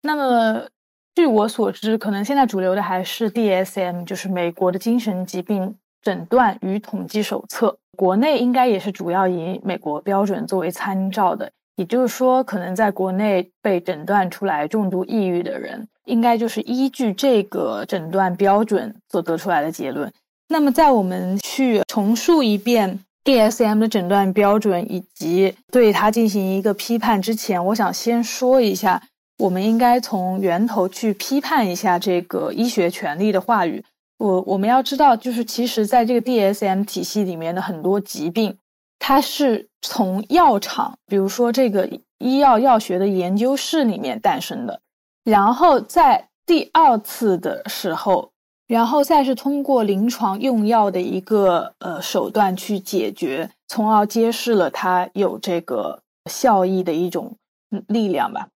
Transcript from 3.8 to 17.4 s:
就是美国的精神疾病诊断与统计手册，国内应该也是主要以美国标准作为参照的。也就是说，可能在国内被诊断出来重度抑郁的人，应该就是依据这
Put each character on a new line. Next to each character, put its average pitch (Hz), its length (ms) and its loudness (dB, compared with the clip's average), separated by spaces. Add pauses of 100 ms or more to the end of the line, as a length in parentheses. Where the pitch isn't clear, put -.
就 180 120 -8
是 190 120 -10
美 175 240 -2
国 180 200 -2
的 185 60 -4
精 233 220 0
神 185 260 -4
疾 185 160 -8
病 196 340 -4 (280)
诊 180 220 -4
断 226 360 2
与 190 160 -4
统 185 300 -8
计 214 160 -2
手 - 240 -6
册， - 320 -2 (160)
国 190 220 2
内 285 200 2
应 247 140 0
该 254 160 2
也 208 100 2
是 190 140 -6
主 175 180 -8
要 190 180 0
以 175 360 -4
美 185 120 -4
国 151 260 -6
标 196 220 0
准 196 220 -4
作 190 140 -2
为 165 100 -4
参 190 400 -4
照 196 260 0
的。 - 140 -10 (280)
也 185 80 -4
就 240 160 0
是 247 60 2
说， 254 360 0
可 214 160 -6
能 180 160 -6
在 208 160 0
国 190 220 -4
内 190 360 0 (120)
被 190 180 0
诊 170 260 -8
断 190 240 0
出 - 160 -10
来 156 220 -2
重 208 220 -2
度 185 160 -2
抑 208 200 -2
郁 175 160 -2
的 - 160 -6
人， - 300 -12 (180)
应 226 160 0
该 233 160 4
就 226 100 -2
是 220 140 -6
依 254 280 -2
据 240 240 -2
这 233 300 2